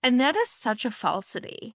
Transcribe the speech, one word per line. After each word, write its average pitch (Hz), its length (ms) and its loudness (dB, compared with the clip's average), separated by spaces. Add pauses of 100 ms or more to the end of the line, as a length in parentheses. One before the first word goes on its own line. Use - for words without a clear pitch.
And 247 160 6
that 294 160 4
is 466 120 2
such - 360 -2
a 240 80 0
falsity. - 840 -6